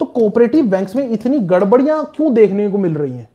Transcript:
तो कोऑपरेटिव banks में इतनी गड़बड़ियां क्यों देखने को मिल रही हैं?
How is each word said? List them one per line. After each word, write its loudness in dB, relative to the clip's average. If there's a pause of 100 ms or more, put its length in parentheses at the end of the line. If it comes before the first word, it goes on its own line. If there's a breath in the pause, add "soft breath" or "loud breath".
तो -2
कोऑपरेटिव 2
banks -2
में -4
इतनी -2
गड़बड़ियां 2
क्यों -2
देखने 2
को -2
मिल -2
रही -6
हैं? -14